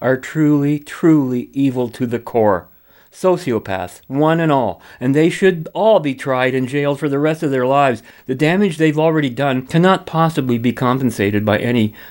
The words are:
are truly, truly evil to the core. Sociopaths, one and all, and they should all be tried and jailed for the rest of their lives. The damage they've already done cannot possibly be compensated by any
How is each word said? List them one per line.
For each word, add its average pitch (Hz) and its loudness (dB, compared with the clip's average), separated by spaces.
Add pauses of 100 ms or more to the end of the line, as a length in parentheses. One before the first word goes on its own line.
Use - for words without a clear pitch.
are 131 0
truly, 147 0
truly 139 0
evil 127 0
to 123 -6
the 113 -2
core. 104 0 (420)
Sociopaths, 113 -2
one 156 2
and 160 2
all, 117 -2 (180)
and 131 0
they 160 2
should 180 0
all 202 2
be 143 -2
tried 131 -2
and 127 -2
jailed 143 -2
for 151 -4
the 139 -2
rest 156 -2
of 147 0
their 127 0
lives. 135 2 (240)
The 131 -4
damage 165 0
they've 156 2
already 156 0
done 131 -4
cannot 185 2
possibly 151 0
be 117 0
compensated 107 0
by 101 2
any 113 0 (160)